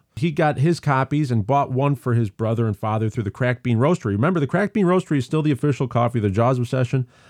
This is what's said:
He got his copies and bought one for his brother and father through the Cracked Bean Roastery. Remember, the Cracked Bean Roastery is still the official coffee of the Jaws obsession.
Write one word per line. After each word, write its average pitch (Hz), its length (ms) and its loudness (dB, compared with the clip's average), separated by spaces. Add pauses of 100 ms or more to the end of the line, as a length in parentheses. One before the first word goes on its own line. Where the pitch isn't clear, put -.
(160)
He 170 160 -2
got 151 260 0
his 160 220 0
copies 139 500 0
and 110 160 0
bought 135 240 0
one 135 240 0
for 127 180 -2
his 117 160 0
brother 113 380 -2
and 107 100 -2
father 110 320 -2
through 110 140 -4
the 98 80 -4
Cracked 123 320 -2
Bean 117 160 0
Roastery. 151 280 2
Remember, 123 340 0
the 139 80 0
Cracked 196 260 0
Bean 208 100 2
Roastery 175 340 2
is 123 60 -2
still 151 180 -2
the 151 100 2
official 139 340 -2
coffee 120 320 0
of 104 60 0
the 101 60 2
Jaws 117 280 2
obsession. 127 480 -2 (240)